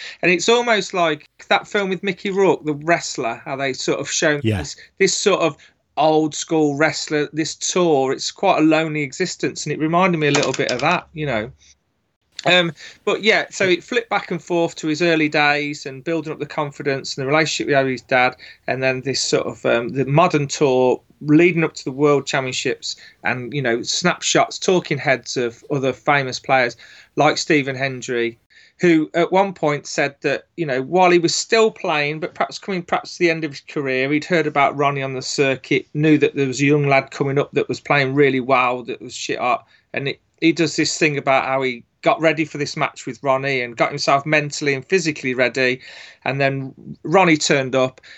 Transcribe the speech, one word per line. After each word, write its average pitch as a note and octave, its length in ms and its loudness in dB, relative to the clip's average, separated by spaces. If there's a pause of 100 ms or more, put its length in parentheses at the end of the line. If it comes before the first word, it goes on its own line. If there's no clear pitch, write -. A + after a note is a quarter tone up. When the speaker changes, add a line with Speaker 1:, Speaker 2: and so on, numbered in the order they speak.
(220)
Speaker 1:
And E3+ 100 4
it's F3 160 0
almost A#3 440 2
like D#3+ 360 -2 (180)
that - 220 0
film G3+ 200 -2
with F#3 140 -4
Mickey G3 280 -6
Rourke, F#3 340 2
The D3+ 100 -2
Wrestler, C#3+ 680 -4
how D3 100 -8
they C3+ 200 -4
sort - 260 -4
of - 100 -8
shown D3 320 0
Speaker 2:
Yeah. G#2+ 160 0
Speaker 1:
this, D2+ 160 -8 (240)
this F#3+ 180 2
sort - 240 2
of D#3 160 0 (400)
old D#3 380 2
school D3+ 420 0
wrestler, D3 560 -2
this D3+ 220 -6
tour. D3+ 580 0
It's - 200 -6
quite - 260 0
a D#3 60 4
lonely D#3 380 2
existence, C#3+ 640 -6
and D3 60 -4
it - 60 -6
reminded E3+ 400 2
me D3+ 80 0
a C#3+ 60 2
little C#3+ 200 0
bit C3 200 -2
of B2 80 -4
that, E3 320 -2
you D#3 140 -8
know. A#2+ 260 -4 (920)
Um, E3+ 260 2 (320)
but G3+ 180 -2
yeah, G3 280 2
so - 180 -2
it F3 160 2
flipped A#3+ 240 -4
back - 220 -4
and F3 120 -6
forth E3+ 340 -2
to - 100 -8
his D3+ 160 -2
early D#3+ 260 2
days D3 560 0
and C3+ 180 -14
building D#3 300 -4
up A#2 60 -10
the C#3+ 80 -6
confidence C#3+ 680 -6
and C#3 60 -6
the C3 40 -4
relationship D3+ 420 0
he C#3+ 60 2
had C3+ 100 4
with C3 80 0
his A#2+ 100 -6
dad, B2+ 320 2 (320)
and C3 160 -2
then C3 200 0
this C3 180 -4
sort - 260 0
of, - 200 -6
um, A#2+ 240 0
the B2+ 160 -2
modern D3+ 420 2
tour B2+ 540 2 (180)
leading D#3+ 440 4
up D3+ 100 -4
to - 100 -14
the C#3 80 -6
World C#3 340 2
Championships, - 720 -4 (280)
and, A#2+ 280 -4
you C#3+ 80 -4
know, A#2+ 220 0
snapshots, - 760 0
talking F3 380 0
heads C3+ 400 -2
of A#2+ 340 -4
other C3+ 220 -2
famous C3+ 460 -2
players B2+ 400 0 (380)
like D3 200 2
Stephen C#3 400 0
Hendry, B2 640 -4 (400)
who D#3+ 340 4
at E3 180 0
one F#3+ 220 2
point D3 340 -2
said C#3+ 360 -2
that, C#3 240 -2 (100)
you E3 80 -4
know, C3 160 -2
while F3 300 4
he F3+ 80 6
was E3 160 0
still A3 360 2
playing, D#3 500 -4
but - 120 -8
perhaps - 260 -6
coming F#3 240 -6
perhaps - 300 -4
to - 60 -16
the F3 120 2
end D#3+ 140 -2
of D3 60 -4
his C3+ 180 -16
career, C3+ 420 -2
he'd D3 140 0
heard D#3+ 220 2
about D3 320 2
Ronnie C#3+ 240 0
on C3+ 100 -4
the C3 80 -6
circuit, C3+ 720 -2
knew D3+ 240 4
that - 200 2
there C#3 100 0
was B2+ 160 -2
a - 20 2
young C#3+ 220 4
lad C3+ 240 2
coming C#3 280 -2
up C3+ 140 -2
that C#3 160 -2
was B2+ 120 -6
playing C3+ 340 0
really C3+ 260 4
well, B2 440 0
that A#2 180 -10
was A#2 120 -14
shit - 240 -6
hot, B2 280 -2 (260)
and C#3 160 -4
it, - 120 -8 (200)
he E3 120 4
does D#3 240 0
this D3+ 200 -2
thing D3 220 0
about C3+ 260 2
how C3+ 160 -2
he B2 240 -6 (160)
got - 180 2
ready D#3 280 0
for D3 100 -12
this C#3+ 220 -6
match - 260 -4
with A#2+ 180 -12
Ronnie C3+ 380 0
and A#2+ 160 -8
got - 140 0
himself C#3 340 0
mentally D3 480 0
and C3+ 140 -4
physically D#3 480 -2
ready. B2+ 440 0 (460)
And C3 160 -2
then C3+ 320 -2 (300)
Ronnie E3+ 340 4
turned C3+ 380 0
up C3 260 0 (180)